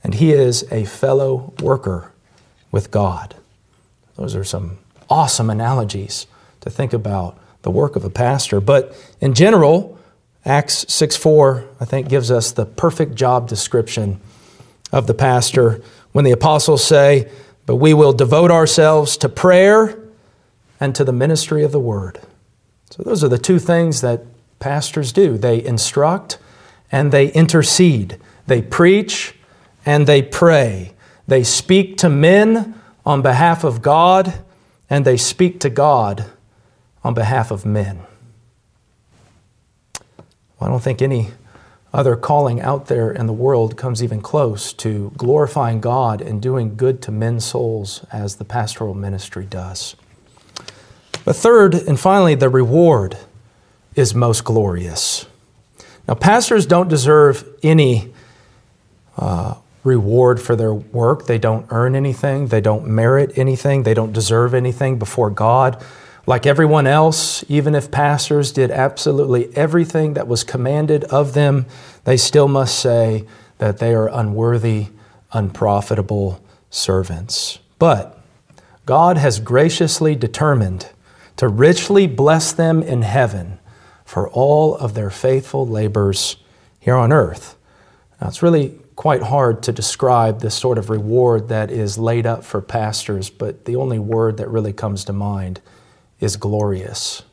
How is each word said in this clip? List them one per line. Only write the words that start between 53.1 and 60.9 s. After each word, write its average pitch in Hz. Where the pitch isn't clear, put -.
is 120
most 120
glorious. 90
Now, -
pastors 208
don't 175
deserve 147
any, 143
uh, 90
reward 123
for 120
their 110
work. 120